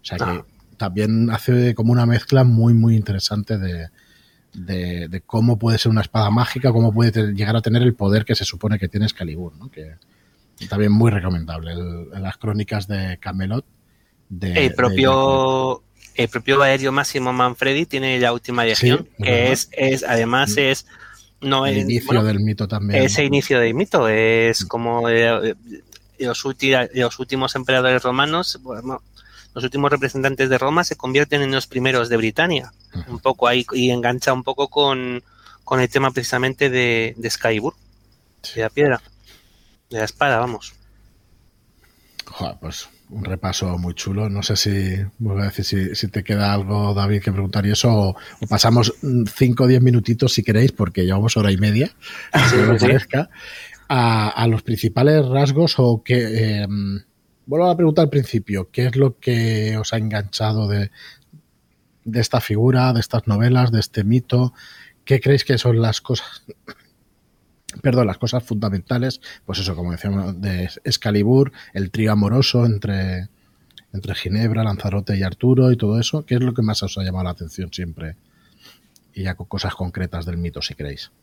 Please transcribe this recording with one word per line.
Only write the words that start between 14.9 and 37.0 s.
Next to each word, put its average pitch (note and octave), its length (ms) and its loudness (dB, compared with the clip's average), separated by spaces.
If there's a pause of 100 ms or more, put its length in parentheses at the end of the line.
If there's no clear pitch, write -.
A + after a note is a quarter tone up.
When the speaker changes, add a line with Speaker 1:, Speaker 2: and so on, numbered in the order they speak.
Speaker 1:
Jack - 20 -20 (320)
Speaker 2:
el A#2+ 140 0
propio C3+ 280 0
Valerio C3+ 340 2
Máximo C3+ 400 -2
Manfredi B2+ 540 0
tiene C3 340 -2
la A#2+ 140 2
última A#2+ 300 -4
Speaker 1:
Sí, A2+ 60 2
Speaker 2:
edición, B2 380 2 (120)
Speaker 1:
es G#2 60 -4
Speaker 2:
que B2+ 60 0
Speaker 1:
verdad. B2 220 2
Speaker 2:
es, - 180 -4
es, C3+ 320 -2
además A#2 520 0
Speaker 1:
Mm. - 40 0
Speaker 2:
es... C3+ 260 0 (560)
No C3+ 260 0
Speaker 1:
El G#2 100 0
Speaker 2:
es, G2+ 60 0
Speaker 1:
inicio A#2 240 -2
Speaker 2:
bueno, A#2 160 2
Speaker 1:
del G#2+ 160 0
mito G#2+ 280 -2
también. G#2 360 0
Speaker 2:
ese C#3 200 0
inicio C#3 360 2
del A2+ 160 2
mito D#3+ 340 0
es A2+ 560 2
Speaker 1:
Mm. - 20 -16
Speaker 2:
como, A#2 420 -2
eh, A#2 460 2 (640)
los B2 260 -6
ulti-, C3+ 500 0
los B2 240 -2
últimos C3 360 -4
emperadores B2+ 460 0
romanos, D3 640 -2
bueno, B2+ 400 -10 (500)
los A#2+ 100 -8
últimos C#3 280 0
representantes C3+ 580 -2
de C3 80 2
Roma D3+ 260 0
se - 120 -4
convierten C#3+ 480 0
en C3+ 80 -2
los C3+ 160 -2
primeros B2+ 420 0
de A#2+ 80 2
Britania. B2+ 560 -2 (220)
Speaker 1:
Ujú. F#2 180 -10
Speaker 2:
Un A#2 60 -10
poco B2+ 280 0
ahí, B2 260 2
y B2 180 2
engancha B2 420 0
un B2+ 100 -2
poco C#3 260 -4
con, B2+ 520 -2 (420)
con C3 160 -2
el B2+ 100 2
tema C3+ 220 0
precisamente C3 600 -2
de, A#2 440 0